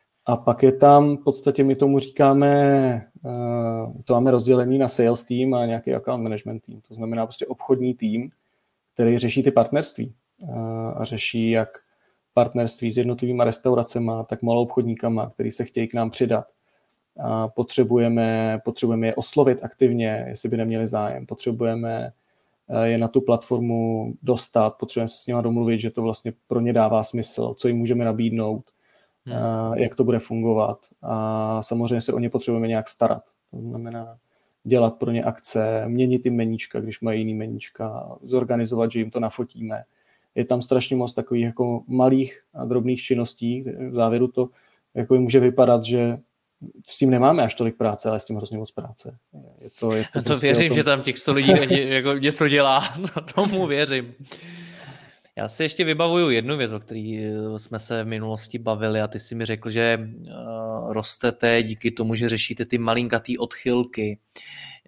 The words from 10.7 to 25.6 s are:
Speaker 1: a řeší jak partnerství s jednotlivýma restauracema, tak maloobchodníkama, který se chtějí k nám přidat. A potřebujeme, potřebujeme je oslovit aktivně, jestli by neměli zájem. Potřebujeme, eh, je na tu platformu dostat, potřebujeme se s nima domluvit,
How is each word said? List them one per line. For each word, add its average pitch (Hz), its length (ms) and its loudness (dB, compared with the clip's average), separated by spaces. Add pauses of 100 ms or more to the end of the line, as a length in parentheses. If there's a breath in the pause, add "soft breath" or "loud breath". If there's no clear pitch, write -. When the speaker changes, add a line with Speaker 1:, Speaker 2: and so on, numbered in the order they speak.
Speaker 1:
a 110 80 -6
řeší 113 480 -2
jak 113 180 2 (640)
partnerství 117 580 0
s 113 60 -4
jednotlivýma 123 460 0
restauracema, 117 800 0
tak - 180 -8
maloobchodníkama, 117 880 0
který 113 220 -6
se 120 140 -6
chtějí 113 220 -4
k - 60 -12
nám 117 160 -2
přidat. 113 360 0 (760)
A 113 280 -2
potřebujeme, 113 1160 2
potřebujeme 113 420 -2
je 110 80 0
oslovit 127 480 2
aktivně, 120 640 0
jestli 113 220 -8
by 113 80 -2
neměli 113 300 -2
zájem. 110 380 -4
Potřebujeme, 117 840 -4 (580)
eh, 117 180 0
je 117 100 2
na 113 100 2
tu 127 140 2
platformu 117 920 0 (100)
dostat, 120 460 0
potřebujeme - 380 -6
se - 100 -8
s - 100 -10
nima 120 140 -2
domluvit, 117 380 0